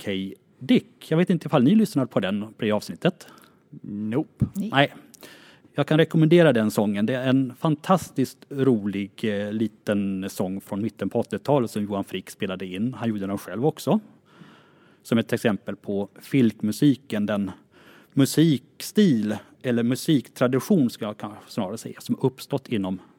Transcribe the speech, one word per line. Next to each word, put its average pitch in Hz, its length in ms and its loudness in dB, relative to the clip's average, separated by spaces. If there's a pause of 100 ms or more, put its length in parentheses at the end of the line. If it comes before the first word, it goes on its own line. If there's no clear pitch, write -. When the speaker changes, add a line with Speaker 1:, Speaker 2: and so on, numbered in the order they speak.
Speaker 1:
K 107 60 -4 (480)
Dick. - 520 -2
Jag 160 80 2
vet 180 120 2
inte 165 160 0
ifall 147 160 4
ni 151 120 6
lyssnade 185 320 2
på - 140 -2
den, 98 200 -2
på 110 240 -8
det 107 80 2
avsnittet. - 540 -2 (560)
Speaker 2:
Nope. 107 720 -4
Speaker 3:
Nej. 196 180 -4
Speaker 1:
Nej. 135 220 2 (800)
Jag 143 120 -2
kan 156 120 2
rekommendera 160 540 4
den 110 180 2
sången. 104 360 0
Det 127 80 -2
är 131 140 -2
en 131 300 0
fantastiskt - 800 -2 (120)
rolig, 104 600 0 (140)
eh, 104 280 -4
liten 101 800 -4
sång 95 300 -6
från 101 220 -8
mitten 104 260 -6
på 117 120 -2
åttiotalet 117 500 -2
som 107 120 -4
Johan 98 220 -4
Frick - 260 -10
spelade 95 360 -8
in. 104 280 -4
Han 113 140 -4
gjorde 104 180 -4
den 98 120 -4
själv 104 280 -6
också. 160 340 0 (1000)
Som 120 160 0
ett 110 140 -2
exempel 104 440 -2
på 101 320 -6 (120)
filkmusiken, 110 1040 0
den 101 240 -2 (680)
musikstil 139 1200 2 (260)
eller 117 200 0
musiktradition 127 1080 2
ska - 140 -10
jag 104 120 -8
kanske 104 340 -14
snarare 107 280 -6
säga, - 220 -14
som - 200 -4
uppstått - 480 -4
inom 95 300 -4 (200)